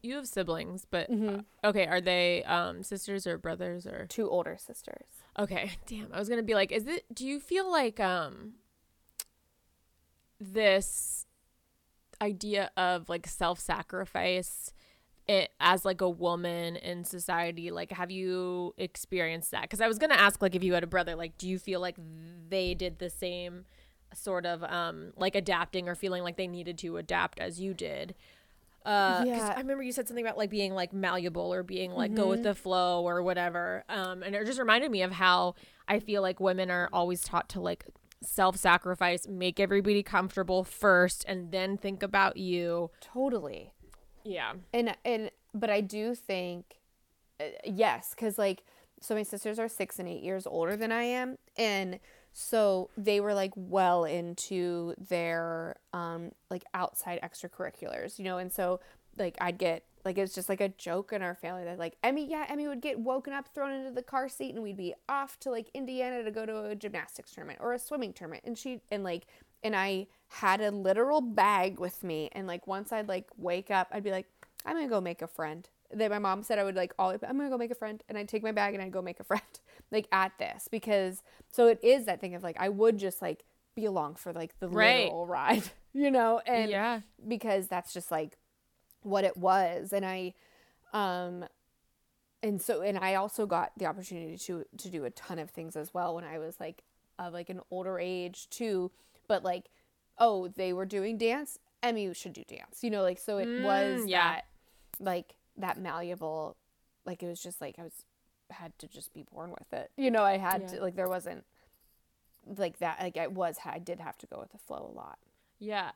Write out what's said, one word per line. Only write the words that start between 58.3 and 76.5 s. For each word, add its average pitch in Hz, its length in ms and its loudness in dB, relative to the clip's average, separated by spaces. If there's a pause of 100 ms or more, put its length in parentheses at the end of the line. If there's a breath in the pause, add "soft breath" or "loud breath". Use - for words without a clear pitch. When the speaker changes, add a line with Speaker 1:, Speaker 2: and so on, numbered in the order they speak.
Speaker 2:
And 180 160 -4
so, 180 260 0 (380 loud breath)
like, 180 240 -2
I'd 175 180 0
get, 165 260 2 (200)
like, 185 120 -2
it 196 40 2
was 190 120 0
just, 185 160 -6
like, 196 120 2
a 196 80 2
joke 190 440 -4
in 202 80 -2
our 180 140 -4
family 180 300 -8
that, 175 140 -8
like, 165 240 -6
Emmy, 277 220 2
yeah, 302 240 -4
Emmy 294 180 -2
would 277 140 -6
get 285 180 -2
woken 254 340 -2
up, 277 200 -8
thrown 277 200 -4
into 269 180 -6
the 247 120 -6
car 262 260 -2
seat, 262 260 -8
and 226 80 -6
we'd 202 140 -8
be 180 160 -6 (160)
off 277 320 -4
to, 269 100 -4
like, 226 220 -6
Indiana 254 500 -4
to 214 80 -4
go 220 140 -6
to 220 200 -6
a 208 100 -6
gymnastics 202 580 -10
tournament 147 280 -12
or 240 120 0
a 247 60 -2
swimming 247 340 -4
tournament. 160 320 -12
And 226 120 -6
she, 254 240 -8 (100)
and, 202 120 -4
like, 175 220 -4 (380 soft breath)
and 214 120 0
I 196 320 0 (200 soft breath)
had 196 340 2
a 208 100 2
literal 208 500 4
bag 202 580 4
with 180 240 -6
me. 160 300 -4
And, 190 140 -8
like, 175 200 -8
once 196 240 -6
I'd, 214 160 -4
like, 185 300 -4
wake 180 340 -2
up, 190 200 4
I'd 202 120 -4
be 202 80 -2
like, 190 160 -2 (380)
"I'm - 100 -2
gonna 311 140 -2
go 214 120 4
make 175 200 -4
a 165 60 -6
friend." 160 420 -8 (220)
Then 214 200 2
my 208 80 0
mom 202 240 0
said 214 160 0